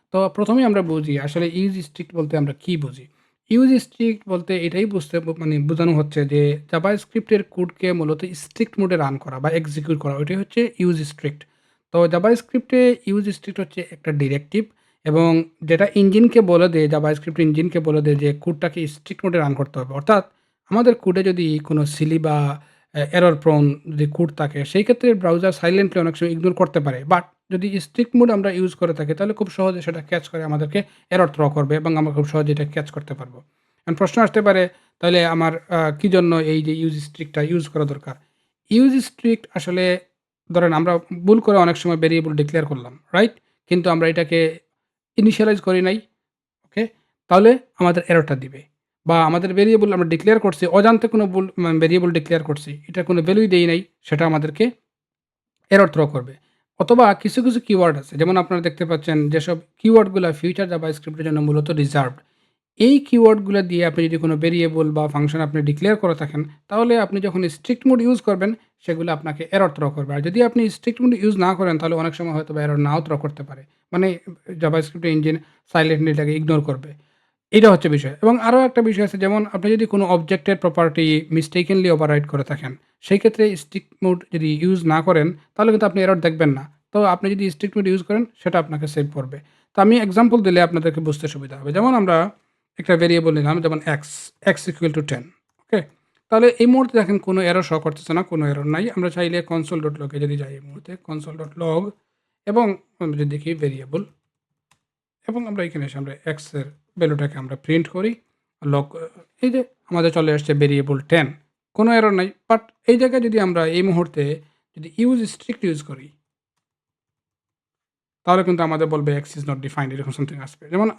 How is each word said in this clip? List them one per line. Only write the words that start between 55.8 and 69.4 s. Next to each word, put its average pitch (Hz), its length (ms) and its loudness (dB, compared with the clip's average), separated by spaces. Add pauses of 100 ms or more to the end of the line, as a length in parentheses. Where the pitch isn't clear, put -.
থ্রো 151 180 0
করবে। 135 280 -8 (440)
অথবা 233 360 6
কিছু, 220 280 -4
কিছু 240 180 0
কিওয়ার্ড 175 380 2
আছে, - 180 -14
যেমন 170 200 2
আপনারা 175 260 -2
দেখতে 165 220 -4
পাচ্ছেন 156 460 -2
যেসব 160 280 -2 (200)
কিওয়ার্ডগুলা 196 540 4
ফিউচার 175 360 -4
জাভাস্ক্রিপ্টের 160 580 -8
জন্য 151 140 -2
মূলত 147 300 0
রিজার্ভড। 139 480 -2 (580)
এই 262 220 6
কিওয়ার্ডগুলা 214 640 4
দিয়ে 175 240 0
আপনি 165 180 0
যদি 165 120 -2
কোনো 160 200 0
ভেরিয়েবল 160 540 0
বা 151 180 -2
ফাংশন 147 320 -2
আপনি 151 220 -2
ডিক্লেয়ার 147 340 0
করে 185 180 -2
থাকেন, 151 300 -6 (240)
তাহলে 233 300 0
আপনি 202 220 -2
যখন 185 280 -2
স্ট্রিক্ট 247 380 -4
মোড 254 160 4
ইউজ 247 180 2
করবেন, 202 340 -2 (260)
সেগুলো 170 320 -4
আপনাকে 151 400 -8